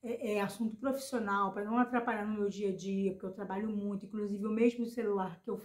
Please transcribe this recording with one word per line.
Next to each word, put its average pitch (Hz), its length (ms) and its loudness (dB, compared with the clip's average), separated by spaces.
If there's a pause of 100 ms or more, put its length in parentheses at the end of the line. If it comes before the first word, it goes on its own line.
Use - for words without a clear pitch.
é, 226 320 -2
é, 202 60 4
assunto 214 360 0
profissional, 214 760 0
pra 208 120 -2
não 226 140 2
atrapalhar 240 480 2
no 214 120 -2
meu 202 100 2
dia 202 220 0
a 180 60 -2
dia, 196 360 0
porque 190 140 -8
eu 185 60 -6
trabalho 196 360 -4
muito. 202 380 -2
Inclusive, 208 400 -4
o 214 40 0
mesmo 233 360 4
celular 202 560 -2
que - 80 -8
eu, 233 140 -4